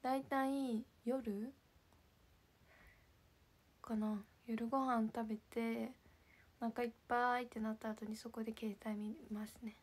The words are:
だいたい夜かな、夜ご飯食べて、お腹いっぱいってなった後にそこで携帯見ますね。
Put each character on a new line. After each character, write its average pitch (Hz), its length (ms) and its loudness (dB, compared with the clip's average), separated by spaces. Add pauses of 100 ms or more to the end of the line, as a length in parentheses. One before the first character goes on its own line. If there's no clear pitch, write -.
だ 254 120 4
い 269 60 2
た 269 240 2
い 269 400 2 (200)
夜 233 460 0 (2250)
か 233 140 -2
な、 214 280 2 (220)
夜 233 220 0
ご 254 180 2
飯 233 300 4
食 226 140 0
べ 214 80 -2
て、 226 540 -2 (680)
お 233 60 -2
腹 233 180 0
い 240 60 0
っ - 20 -4 (160)
ぱ 247 320 4
い 247 60 -2
っ - 20 -16
て 240 120 -6
な 220 120 0
っ 220 60 -2
た 226 120 -4
後 214 160 -4
に 214 100 -4
そ 233 140 -10
こ 226 140 -6
で 226 120 -2
携 208 300 -4
帯 214 100 -2
見 214 200 -4 (160)
ま 214 160 -4
す - 160 -16
ね。 220 200 -8